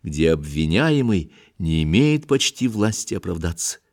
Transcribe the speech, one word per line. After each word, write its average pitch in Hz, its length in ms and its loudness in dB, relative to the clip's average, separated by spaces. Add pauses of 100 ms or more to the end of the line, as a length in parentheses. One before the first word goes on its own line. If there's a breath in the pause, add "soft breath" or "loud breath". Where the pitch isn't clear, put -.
где 78 280 2
обвиняемый 82 1040 0 (240 soft breath)
не 80 260 0
имеет 143 440 2
почти 139 400 -2
власти 107 480 -2
оправдаться. 87 640 -6 (140)